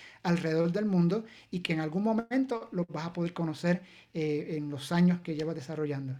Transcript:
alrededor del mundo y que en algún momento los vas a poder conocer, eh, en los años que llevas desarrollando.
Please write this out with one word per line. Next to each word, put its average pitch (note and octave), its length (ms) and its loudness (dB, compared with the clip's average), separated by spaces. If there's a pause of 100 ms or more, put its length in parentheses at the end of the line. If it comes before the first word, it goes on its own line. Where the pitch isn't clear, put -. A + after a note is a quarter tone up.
(240)
alrededor E3 480 2
del G#3 140 0
mundo F#3 380 4 (280)
y F#3 80 -2
que F3 140 -2
en D#3+ 60 0
algún D#3 240 -2
momento A3+ 680 0
los F3 160 -2
vas D#3 200 -6
a E3+ 60 -8
poder F3 200 -2
conocer, F3 500 0 (300)
eh, D#3 440 -2
en D3 120 -4
los C#3 220 -8
años F3 300 4
que E3+ 140 -6
llevas D#3 200 -2
desarrollando. C#3 640 -4